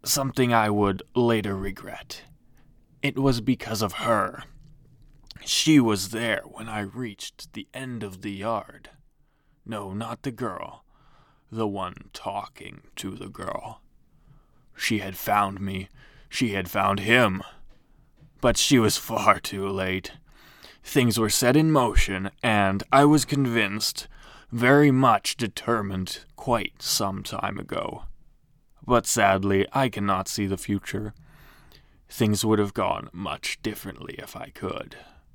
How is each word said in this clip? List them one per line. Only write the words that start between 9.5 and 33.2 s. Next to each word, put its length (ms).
No, 280
not 280
the 100
girl. 540
The 160
one 460
talking 680
to 180
the 140
girl. 520
She 240
had 180
found 420
me. 300
She 200
had 200
found 300
him. 420
But 160
she 200
was 200
far 420
too 280
late. 440
Things 340
were 140
set 240
in 160
motion, 580
and 480
I 140
was 200
convinced, 840
very 400
much 460
determined 880
quite 460
some 400
time 380
ago. 440
But 200
sadly, 680
I 160
cannot 380
see 200
the 100
future. 560
Things 340
would 140
have 160
gone 400
much 480